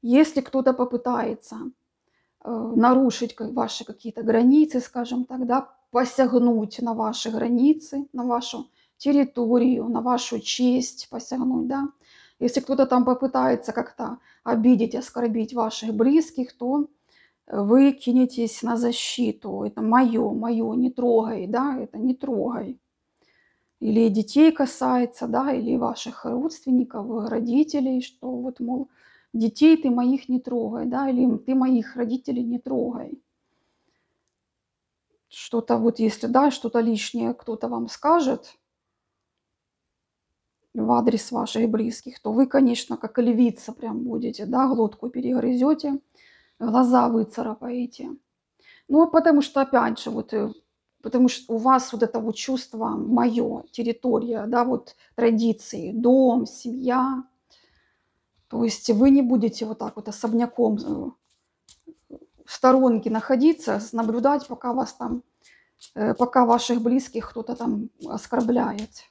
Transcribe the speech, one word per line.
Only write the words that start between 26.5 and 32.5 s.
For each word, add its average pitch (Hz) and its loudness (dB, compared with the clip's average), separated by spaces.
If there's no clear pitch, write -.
э, 220 -6
родителей, 254 0
что - -14
вот, 254 -10
мол, 254 -6
"детей 233 4
ты 302 0
моих 247 0
не 254 0
трогай", 233 -6
да, 269 -2
или 247 2
"ты - -4
моих 254 2
родителей 247 -4
не 240 -4